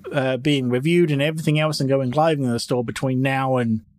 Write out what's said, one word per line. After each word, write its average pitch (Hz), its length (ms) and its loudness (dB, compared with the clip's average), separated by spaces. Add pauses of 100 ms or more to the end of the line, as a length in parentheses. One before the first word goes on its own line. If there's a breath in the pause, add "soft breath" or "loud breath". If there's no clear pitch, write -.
(120)
uh, 131 260 0
being 135 320 0
reviewed 160 400 2
and 139 100 0
everything 151 400 0
else 156 200 0
and 135 100 0
going 135 220 0
live 156 260 2
in 135 100 -2
the 117 120 -2
store 123 240 -2
between 127 400 -2
now 135 340 0
and 113 240 0 (180)